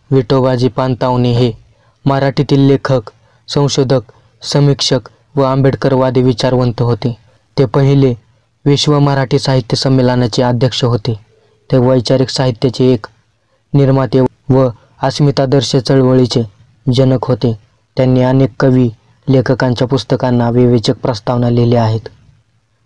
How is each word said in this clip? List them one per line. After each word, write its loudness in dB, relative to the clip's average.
विठोबाजी 0
पानतावणे -2
हे 0
मराठीतील 0
लेखक, 0
संशोधक, -2
समीक्षक 0
व 0
आंबेडकरवादी 0
विचारवंत 0
होते. -4
ते 2
पहिले 2
विश्व 0
मराठी 0
साहित्य -2
संमेलनाचे 0
अध्यक्ष -2
होते. -2
ते 2
वैचारिक 0
साहित्याचे -2
एक 0
निर्माते 2
व 2
अस्मितादर्श 0
चळवळीचे 2
जनक 0
होते. -2
त्यांनी 2
अनेक 2
कवी, 2
लेखकांच्या 0
पुस्तकांना -2
विवेचक 2
प्रस्तावना -2
लिहिल्या 2
आहेत. -4